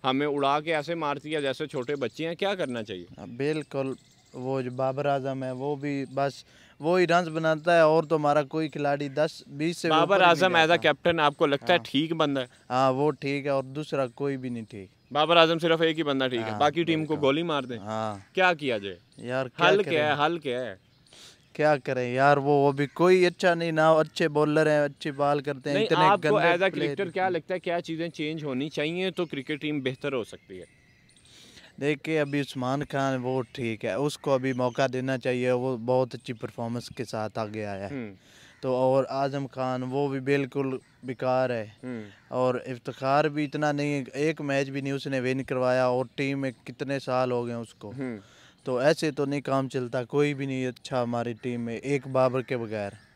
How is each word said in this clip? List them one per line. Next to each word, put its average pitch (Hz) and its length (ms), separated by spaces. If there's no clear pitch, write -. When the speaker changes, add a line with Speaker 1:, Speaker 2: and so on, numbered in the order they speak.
Speaker 1:
हमें 135 220
उड़ा 143 340
के 156 100
ऐसे 156 240
मारती 147 380
है 151 100
जैसे 139 240
छोटे 143 280
बच्चे 139 320
हैं। 165 100
क्या 196 180
करना 131 280
चाहिए? 92 240
Speaker 2:
बिल्कुल, 135 760
वो 131 280
जो 123 80
बाबर 135 360
आजम 135 380
है, 131 80
वो 139 240
भी 139 280
बस 135 400
वो 165 160
ही 180 80
रन्स 170 240
बनाता 160 460
है 160 140
और 160 160
तो 156 120
हमारा 147 260
कोई 156 260
खिलाड़ी 143 400
दस, 151 400
बीस 156 300
से 170 100
Speaker 1:
बाबर 160 140
Speaker 2:
ऊपर 180 120
ही 190 60
नहीं 180 100
Speaker 1:
आजम 170 280
as 160 60
a 156 40
Speaker 2:
जाता। 170 220
Speaker 1:
captain 165 300
आपको 147 260
लगता 139 260
है 175 60
Speaker 2:
हाँ। 117 80
Speaker 1:
ठीक 156 280
बंदा 143 260
है? 123 80
Speaker 2:
हाँ, 131 200
वो 143 200
ठीक 139 360
है 139 60
और 135 100
दूसरा 135 440
कोई 139 300
भी 127 140
नहीं 113 140
ठीक। 98 260
Speaker 1:
बाबर 156 240
आजम 165 220
सिर्फ 165 240
एक 160 140
ही 160 60
बंदा 135 260
ठीक 123 120
है, 110 100
Speaker 2:
हाँ, 107 80
Speaker 1:
बाकी 147 260
टीम 165 100
को 156 40
Speaker 2:
बिल्कुल। 156 180
Speaker 1:
गोली 143 260
मार 147 220
दे। 123 100
Speaker 2:
हाँ। 107 500
Speaker 1:
क्या 180 200
किया 135 240
जाए? 98 180
Speaker 2:
यार, 127 280
क्या 170 180
Speaker 1:
हल 196 160
क्या 151 240
है? 147 100
Speaker 2:
करें? 147 80
Speaker 1:
हल 170 140
क्या 127 220
है? 101 180
Speaker 2:
क्या 151 220
करें 127 380
यार, 143 240
वो 143 300
अभी 143 180
कोई 180 380
अच्छा 175 300
नहीं, 170 180
ना 156 180
अच्छे 156 380
बॉलर 151 400
हैं, 151 120
अच्छी 147 300
बॉल 143 300
करते 139 300
हैं, 143 60
Speaker 1:
नहीं, 214 100
Speaker 2:
इतने 180 180
Speaker 1:
आपको 185 300
Speaker 2:
गंदे 175 240
Speaker 1:
as 180 40
a 190 80
Speaker 2:
प्लेयर 147 200
Speaker 1:
cricketer 147 220
क्या 185 160
लगता 180 260
है 170 60
क्या 175 200
चीज़ें 165 300
चेंज 156 340
होनी 139 240
चाहिए 170 420
तो 175 160
क्रिकेट 139 340
टीम 151 200
बेहतर 131 320
हो 117 120
सकती - 340
है? - 220
Speaker 2:
देखिए, 151 380
अभी 143 220
उस्मान 131 420
खान 135 360
वो 127 240
ठीक 113 420
है, 104 140
उसको 143 320
अभी 131 220
मौका 127 340
देना 131 300
चाहिए, 127 360
वो 123 240
बहुत 127 380
अच्छी 127 180
परफॉर्मेंस 120 560
के - 160
साथ 107 340
आगे 107 260
आया 101 200
है। 101 60
Speaker 1:
हम्म। 117 240
Speaker 2:
तो 127 140
और 131 340
आजम 139 360
खान 127 360
वो 135 260
भी 135 120
बिल्कुल 135 600
बेकार 127 480
है। 107 320
Speaker 1:
हम्म। 120 180
Speaker 2:
और 127 340
इफ्तिखार 135 600
भी 147 160
इतना 147 280
नहीं, 143 320
एक 156 240
मैच 139 280
भी 135 140
नहीं 139 100
उसने 135 280
विन 131 220
करवाया 127 460
और 127 280
टीम 139 220
में 135 140
कितने 135 460
साल 127 340
हो 120 120
गए 120 100
उसको। 110 360
Speaker 1:
हम्म। 123 300
Speaker 2:
तो 127 160
ऐसे 156 280
तो 139 160
नहीं 143 140
काम 135 280
चलता, 123 360
कोई 147 300
भी 139 120
नहीं 131 200
अच्छा 127 360
हमारी 120 320
टीम 120 260
में, 117 200
एक 139 280
बाबर 131 340
के 131 140
बगैर। 107 360